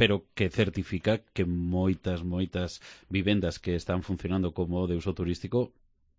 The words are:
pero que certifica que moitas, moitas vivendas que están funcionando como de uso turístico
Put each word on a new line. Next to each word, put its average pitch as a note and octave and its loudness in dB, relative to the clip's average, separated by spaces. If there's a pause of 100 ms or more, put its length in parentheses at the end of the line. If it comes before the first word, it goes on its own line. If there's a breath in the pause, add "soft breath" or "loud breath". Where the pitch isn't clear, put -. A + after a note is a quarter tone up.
pero G2+ 4
que G2 0
certifica G2+ 0
que - -2
moitas, F2+ 0
moitas F2+ -4 (320 loud breath)
vivendas F#2+ 2
que F2 0
están F2+ -2
funcionando F#2 -2
como F2+ 0
de F2 0
uso F2+ -2
turístico F#2 -2 (420)